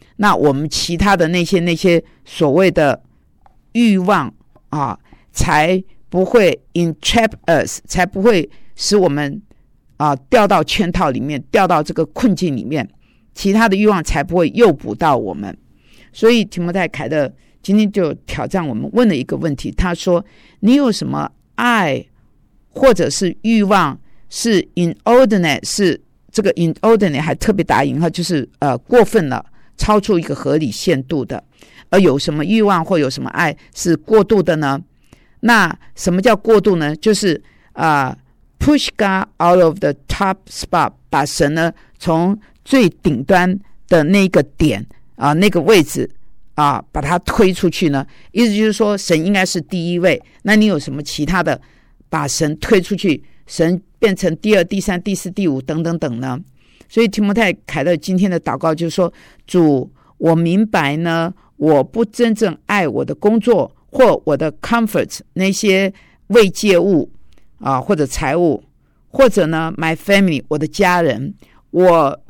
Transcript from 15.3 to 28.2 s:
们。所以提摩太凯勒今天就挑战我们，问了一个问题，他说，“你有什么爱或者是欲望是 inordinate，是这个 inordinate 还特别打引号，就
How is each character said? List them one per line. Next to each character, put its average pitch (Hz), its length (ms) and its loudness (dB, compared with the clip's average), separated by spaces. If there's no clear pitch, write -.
们。 98 220 -12
所 226 180 2
以 233 140 2
提 185 160 -10
摩 175 120 -4
太 180 140 -2
凯 127 220 -8
勒 143 220 -2
今 196 140 0
天 214 140 2
就 175 240 -2
挑 131 200 -8
战 175 180 -4
我 135 80 -6
们， 123 200 -6
问 233 160 2
了 165 80 0
一 127 80 -4
个 - 120 -6
问 143 200 -4
题， - 160 -10
他 180 200 -2
说 175 320 -2
，“你 233 160 4
有 269 160 2
什 170 120 -6
么 143 240 -6
爱 208 480 -2
或 - 260 4
者 143 160 0
是 175 320 -4
欲 220 220 2
望 185 340 0
是 220 340 -2
inordinate， 180 920 2
是 175 340 0
这 - 100 -2
个 196 120 0
inordinate 170 680 0
还 156 140 -2
特 - 180 -2
别 196 120 0
打 123 180 0
引 143 180 -2
号， 170 80 0
就 170 140 -6